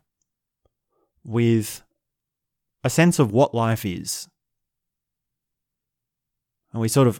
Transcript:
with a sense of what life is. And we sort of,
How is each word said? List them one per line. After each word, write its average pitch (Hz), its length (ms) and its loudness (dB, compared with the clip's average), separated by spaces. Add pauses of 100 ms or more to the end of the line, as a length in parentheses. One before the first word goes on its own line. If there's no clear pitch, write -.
(1300)
with 117 580 0 (1000)
a 131 80 -4
sense 170 300 2
of 113 140 2
what 95 200 2
life 113 320 -2
is. - 440 -10 (2500)
And 117 100 -6
we 110 60 0
sort 131 200 4
of, 110 120 -2